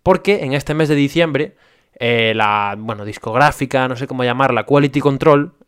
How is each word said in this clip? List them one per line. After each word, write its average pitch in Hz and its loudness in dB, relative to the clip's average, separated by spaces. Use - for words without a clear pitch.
porque 185 0
en 131 -2
este 143 -4
mes 151 0
de 151 2
diciembre, 143 0
eh, 117 0
la, 104 0
bueno, 110 -10
discográfica, 131 -2
no 127 -6
sé 131 -8
cómo 127 -4
llamarla, 123 0
Quality 143 2
Control, 143 2